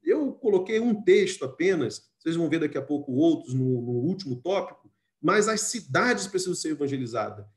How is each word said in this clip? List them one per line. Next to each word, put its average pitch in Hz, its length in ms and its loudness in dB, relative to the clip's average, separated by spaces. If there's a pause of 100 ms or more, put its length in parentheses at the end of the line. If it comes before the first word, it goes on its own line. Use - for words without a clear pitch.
eu 262 300 0
coloquei 208 480 0
um 226 240 0
texto 190 400 4
apenas, 151 600 -2 (140)
vocês 165 180 -4
vão 165 140 0
ver 165 100 2
daqui 151 180 -2
a 131 40 -4
pouco 143 320 -4
outros 147 400 2
no, 131 100 0
no 123 280 0
último 135 460 -2
tópico, 180 540 -6 (300)
mas 202 260 4
as 214 140 0
cidades 196 640 -2
precisam 180 300 -4
ser - 140 -6
evangelizadas. 120 760 -4 (120)